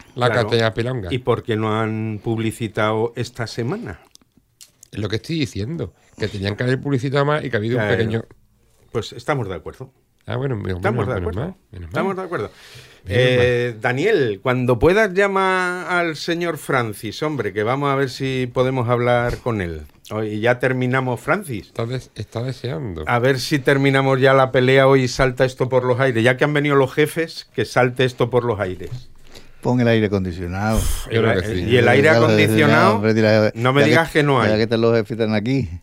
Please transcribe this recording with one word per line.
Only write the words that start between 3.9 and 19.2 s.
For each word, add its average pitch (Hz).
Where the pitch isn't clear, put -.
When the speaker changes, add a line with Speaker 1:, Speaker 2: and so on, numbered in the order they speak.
Speaker 1:
Es -
lo 104
que 107
estoy 160
diciendo, 123
que 107
tenían 98
que 127
haber 127
publicitado 139
más 151
y 139
que 113
ha 107
habido 117
Speaker 2:
Claro. 107
Speaker 1:
un 117
pequeño 110
Speaker 2:
Pues 113
estamos 120
de 92
acuerdo. -
Speaker 1:
Ah, 107
bueno, 131
menos, 98
Speaker 2:
Estamos 107
Speaker 1:
menos, -
Speaker 2:
de 92
Speaker 1:
menos 87
Speaker 2:
acuerdo. 151
Speaker 1:
mal, -
menos 87
Speaker 2:
Estamos 180
Speaker 1:
mal. -
Speaker 2:
de 185
acuerdo. 151
Speaker 1:
Menos 123
Speaker 2:
Eh, 123
Speaker 1:
mal. 110
Speaker 2:
Daniel, 127
cuando 127
puedas 190
llama 185
al 165
señor 170
Francis, 113
hombre, 123
que 107
vamos 139
a 135
ver 135
si 131
podemos 127
hablar 120